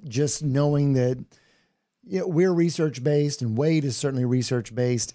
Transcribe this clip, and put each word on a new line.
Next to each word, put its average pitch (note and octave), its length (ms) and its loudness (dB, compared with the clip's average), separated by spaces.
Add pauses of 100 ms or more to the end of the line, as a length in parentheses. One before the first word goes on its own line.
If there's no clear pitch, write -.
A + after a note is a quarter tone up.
just C#3 400 -2
knowing C#3+ 500 2
that B2 240 0 (920)
yeah, F#3 120 -2
we're F3+ 300 2
research-based, D3 880 0
and A2 140 -2
Wade D#3 280 2
is B2+ 120 -2
certainly C3+ 280 -2
research-based, B2 920 -2